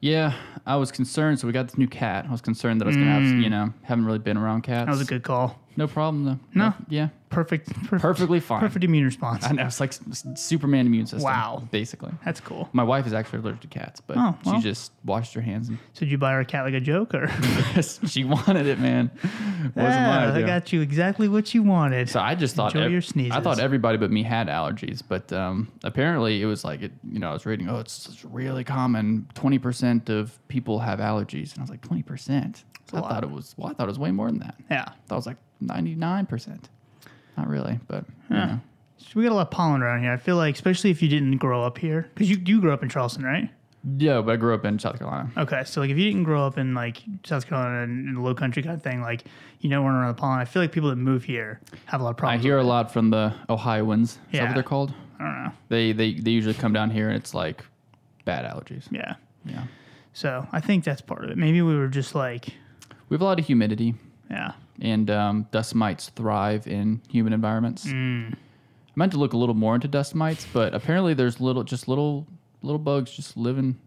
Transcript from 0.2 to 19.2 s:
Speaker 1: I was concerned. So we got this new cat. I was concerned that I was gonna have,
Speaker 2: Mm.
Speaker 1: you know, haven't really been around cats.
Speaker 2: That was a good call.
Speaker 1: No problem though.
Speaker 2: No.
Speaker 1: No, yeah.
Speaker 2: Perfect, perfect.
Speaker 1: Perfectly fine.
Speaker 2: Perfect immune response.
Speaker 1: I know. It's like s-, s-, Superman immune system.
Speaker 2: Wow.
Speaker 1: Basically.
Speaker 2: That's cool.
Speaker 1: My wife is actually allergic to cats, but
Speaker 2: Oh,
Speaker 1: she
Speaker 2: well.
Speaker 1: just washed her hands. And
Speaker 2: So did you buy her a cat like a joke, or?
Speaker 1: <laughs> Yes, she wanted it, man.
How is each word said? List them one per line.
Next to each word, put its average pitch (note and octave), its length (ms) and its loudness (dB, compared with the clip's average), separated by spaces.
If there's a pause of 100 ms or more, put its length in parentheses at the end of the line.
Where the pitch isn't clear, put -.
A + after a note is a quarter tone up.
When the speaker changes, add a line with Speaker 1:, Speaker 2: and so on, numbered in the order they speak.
Speaker 1:
I C#3 100 2
was C3+ 140 0
concerned. D3+ 480 0
So B2+ 80 -4
we A#2+ 60 -2
got B2+ 160 0
this - 100 -6
new C3 80 6
cat. G2+ 400 -2
I C#3 60 -4
was B2 80 -4
concerned A2+ 400 0
that G#2 60 2
I - 20 2
was D3 80 4
gonna C#3+ 140 4
have, C#3+ 120 4
Speaker 2:
Mm. B2+ 200 4
Speaker 1:
you A2 80 2
know, G#2+ 220 0 (100)
haven't A#2 240 2
really A2 120 0
been A2 200 -2
around A2 240 0
cats. A#2+ 240 -2
Speaker 2:
That D3 60 0
was C#3 100 0
a - 20 0
good B2 180 -4
call. B2 360 0 (160)
Speaker 1:
No D3+ 120 0
problem D3+ 400 -2
though. C3+ 120 -2 (160)
Speaker 2:
No. G#3 140 4
Speaker 1:
No, G#3 60 0 (160)
yeah. D3+ 180 0 (220)
Speaker 2:
Perfect, E3 420 -2 (120)
perfect. F3+ 180 0
Speaker 1:
Perfectly F3 380 4
fine. A#2 200 -2
Speaker 2:
Perfect G3 240 0
immune D#3 220 6
response. A#2 400 -2
Speaker 1:
I C3 60 2
know. C3+ 120 0
It's B2+ 160 -4
like C#3 80 0
s-, - 140 -10 (240)
s-, C3 120 -10
Superman C#3 480 2
immune A2+ 200 4
system. A2+ 180 -6
Speaker 2:
Wow. A#2+ 460 -2
Speaker 1:
Basically. - 400 -6 (160)
Speaker 2:
That's - 140 -6
cool. - 340 -10
Speaker 1:
My B2+ 80 4
wife C3 240 2
is A2 80 -2
actually A2+ 240 -4
allergic A2 240 -6
to - 60 -18
cats, - 340 -12
but - 160 -4
Speaker 2:
Oh, A#3 260 2
Speaker 1:
she F#3 60 0
Speaker 2:
well. G#3 100 2
Speaker 1:
just - 320 -4 (140)
washed A2+ 260 -4
her A2+ 80 -8
hands. A2+ 300 -4
And A2+ 80 -6 (160)
Speaker 2:
So - 60 -10
did D3 100 -2
you C#3+ 80 0
buy C3+ 140 2
her C3+ 80 2
a C3 40 0
cat C3+ 220 -4
like C3+ 80 -2
a C3 60 0
joke, D#3+ 340 0
or? C#3 140 0
Speaker 1:
<laughs> - 460 0
Yes, - 320 0
she C3+ 180 -2
wanted D3 420 2
it, C3+ 140 2
man. B2 300 2 (120)